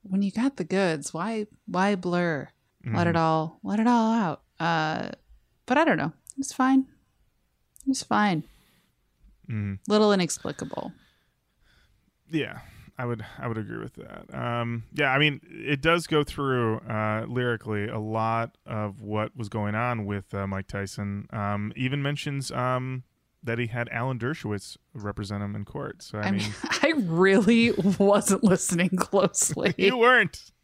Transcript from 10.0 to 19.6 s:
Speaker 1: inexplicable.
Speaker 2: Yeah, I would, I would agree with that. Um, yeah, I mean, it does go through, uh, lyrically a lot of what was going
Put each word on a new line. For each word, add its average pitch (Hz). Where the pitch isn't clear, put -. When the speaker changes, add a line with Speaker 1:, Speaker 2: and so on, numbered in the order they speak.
Speaker 1:
inexplicable. -
Speaker 2:
Yeah, 151
I 127
would, 113
I 123
would 113
agree 107
with -
that. -
Um, 120
yeah, 143
I 135
mean, 151
it 131
does 165
go 151
through, 123
uh, 110
lyrically 110
a 113
lot 110
of 107
what 107
was 107
going 107